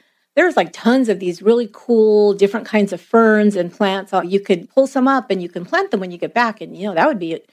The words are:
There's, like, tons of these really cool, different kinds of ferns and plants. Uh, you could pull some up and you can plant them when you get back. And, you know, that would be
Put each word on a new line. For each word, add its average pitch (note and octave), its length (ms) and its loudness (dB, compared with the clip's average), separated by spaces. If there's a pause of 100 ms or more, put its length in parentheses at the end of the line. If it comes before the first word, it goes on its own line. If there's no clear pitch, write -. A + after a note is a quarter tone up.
(360)
There's, F4 200 2
like, F3 160 0
tons B3 360 2
of F#3 100 0
these F3 240 -6
really A#3 300 2
cool, G#3+ 600 2
different G3+ 340 -2
kinds G3+ 260 0
of E3+ 80 -10
ferns G#3+ 560 2
and F3 160 -4
plants. G3 400 -4
Uh, F#3 100 0
you F#3 160 -2
could F#3 300 -2
pull C4+ 180 2
some C4 220 -2
up C4 220 -2
and F#3+ 120 -4
you F3 60 -10
can F3 160 -12
plant F#4+ 260 -4
them G3+ 100 -4
when F#3 100 -10
you F3 80 -14
get D#3+ 160 -8
back. A#3 260 -2
And, E3 160 -14
you F#3 100 -10
know, G3 80 -6
that E3+ 140 2
would B3 100 -2
be E3 220 -8 (120)